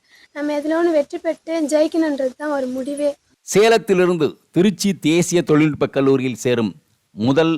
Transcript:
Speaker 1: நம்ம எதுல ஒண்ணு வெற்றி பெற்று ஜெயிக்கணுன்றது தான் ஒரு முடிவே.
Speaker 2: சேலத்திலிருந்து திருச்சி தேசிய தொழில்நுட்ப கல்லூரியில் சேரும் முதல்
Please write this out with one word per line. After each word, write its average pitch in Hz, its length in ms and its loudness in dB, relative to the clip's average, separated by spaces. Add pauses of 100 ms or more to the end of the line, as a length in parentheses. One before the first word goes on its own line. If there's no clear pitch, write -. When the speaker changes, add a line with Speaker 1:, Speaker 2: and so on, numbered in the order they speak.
(360)
Speaker 1:
நம்ம 294 220 -6
எதுல 311 240 -2
ஒண்ணு 339 160 0
வெற்றி 285 300 -4
பெற்று 320 260 -6 (200)
ஜெயிக்கணுன்றது 302 680 0
தான் 294 160 -4
ஒரு 262 180 -4
முடிவே. 285 340 -4 (360)
Speaker 2:
சேலத்திலிருந்து 185 800 2 (280)
திருச்சி 196 360 2 (140)
தேசிய 170 360 2 (100)
தொழில்நுட்ப 151 440 2
கல்லூரியில் 135 480 0
சேரும் 117 300 0 (540)
முதல் 160 320 2